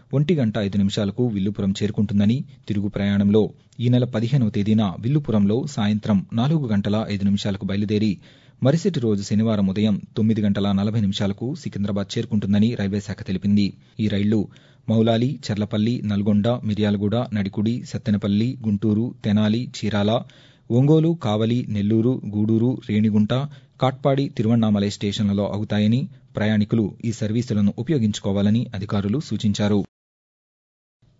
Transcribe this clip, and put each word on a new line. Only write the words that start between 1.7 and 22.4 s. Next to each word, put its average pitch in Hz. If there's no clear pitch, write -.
చేరుకుంటుందని, 104
తిరుగు 104
ప్రయాణంలో 101
ఈ 120
నెల 123
పదిహేనవ 120
తేదీన 104
విల్లుపురంలో 117
సాయంత్రం 104
నాలుగు 139
గంటల 104
ఐదు 101
నిమిషాలకు 101
బయలుదేరి 101
మరుసటి 165
రోజు 107
శనివారం 107
ఉదయం 104
తొమ్మిది 110
గంటల 101
నలభై 104
నిమిషాలకు 101
సికింద్రాబాద్ 101
చేరుకుంటుందని 107
రైల్వే 101
శాఖ -
తెలిపింది. 101
ఈ 107
రైళ్లు 104
మౌలాలి, 113
చర్లపల్లి, 107
నల్గొండ, 104
మిర్యాలగూడ, 104
నడికుడి, 104
సత్తెనపల్లి, 107
గుంటూరు, 107
తెనాలి, 107
చీరాల, 104
ఒంగోలు, 156
కావలి, 113
నెల్లూరు, 110
గూడూరు, 110